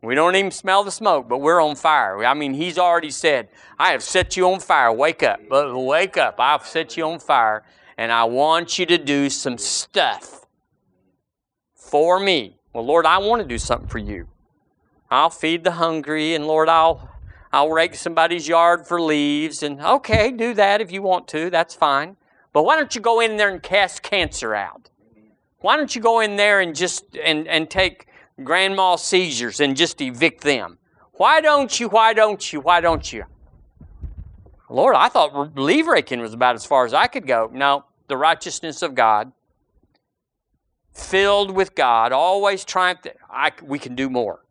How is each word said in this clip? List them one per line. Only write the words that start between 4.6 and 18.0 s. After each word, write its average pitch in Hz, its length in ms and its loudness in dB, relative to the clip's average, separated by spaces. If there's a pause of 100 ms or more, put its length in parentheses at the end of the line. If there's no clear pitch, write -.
fire. 139 300 2
Wake 147 320 0
up. 117 180 0 (120)
Uh, 135 260 0
wake 156 380 0
up. 131 220 0
I've 135 280 2
set 160 300 -6
you 160 80 -4
on 160 140 -6
fire, 110 460 0 (340)
and 113 120 -4
I 117 140 2
want 156 540 0
you 180 80 -2
to 170 100 2
do 143 320 0
some 131 300 -6
stuff - 880 -4 (1300)
for 165 440 0
me." 165 380 0 (160)
Well, 117 140 -8
Lord, 160 180 4
I 165 140 6
want 214 240 0
to 165 40 -8
do 120 120 -6
something - 300 -4
for 117 100 -10
you. 101 300 -10 (840)
I'll 143 180 4
feed 165 360 -4
the 180 80 2
hungry, 160 600 -4
and 151 120 -4
Lord, 156 240 2
I'll, 165 400 2 (420)
I'll 143 180 4
rake 165 240 0
somebody's 170 540 -2